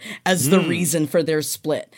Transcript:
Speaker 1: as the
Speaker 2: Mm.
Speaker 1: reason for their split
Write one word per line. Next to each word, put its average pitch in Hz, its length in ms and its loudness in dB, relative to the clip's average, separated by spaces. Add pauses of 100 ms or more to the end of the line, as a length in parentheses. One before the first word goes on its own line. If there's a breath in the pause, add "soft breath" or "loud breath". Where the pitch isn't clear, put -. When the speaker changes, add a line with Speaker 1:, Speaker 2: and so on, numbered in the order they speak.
(260 loud breath)
Speaker 1:
as 175 240 2
the 185 100 6
Speaker 2:
Mm. 170 100 0
Speaker 1:
reason 170 380 0
for 170 140 2
their 160 200 0
split - 560 -6